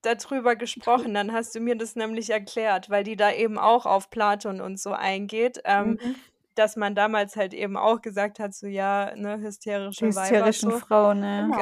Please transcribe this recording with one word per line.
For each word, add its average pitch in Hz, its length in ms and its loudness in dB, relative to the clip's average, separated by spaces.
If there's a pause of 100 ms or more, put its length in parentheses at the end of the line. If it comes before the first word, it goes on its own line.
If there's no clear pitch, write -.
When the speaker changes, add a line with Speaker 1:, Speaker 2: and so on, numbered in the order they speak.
Speaker 1:
darüber 240 520 0
gesprochen. 240 580 0
Dann 202 200 -2
hast 226 220 -4
du 226 40 -8
mir 240 180 0
das 220 180 -8
nämlich 220 340 -4
erklärt, 208 600 -2
weil 202 140 2
die 214 120 -6
da 208 160 4
eben 214 260 0
auch 240 280 4
auf 196 240 0
Platon 208 520 -2
und 190 180 -8
so 196 120 -8
eingeht, 208 720 -2
ähm, 208 340 2
Speaker 2:
Mhm. 247 160 -4 (400)
Speaker 1:
dass 214 220 2
man 202 180 -2
damals 208 400 0
halt 196 180 -2
eben 196 240 -4
auch 226 240 4
gesagt 208 380 -4
hat, 202 140 -8
so, - 140 -12
ja, 196 480 -2
ne, 208 240 -6
hysterische 202 680 -6
Speaker 3:
Die 208 100 2
Speaker 1:
Weiber, 202 320 2
Speaker 3:
hysterischen 220 240 0
Speaker 1:
so. 240 80 -2
Speaker 3:
Frauen, 208 400 4
ne? 202 280 -2
Speaker 2:
Genau. 277 140 0